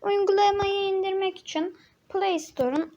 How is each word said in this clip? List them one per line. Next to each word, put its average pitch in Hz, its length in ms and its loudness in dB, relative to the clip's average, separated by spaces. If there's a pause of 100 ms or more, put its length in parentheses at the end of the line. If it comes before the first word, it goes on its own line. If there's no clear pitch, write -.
Uygulamayı 403 840 2
indirmek 381 540 -2
için 330 400 -6 (320)
Play 381 300 0
Store'un 285 580 -4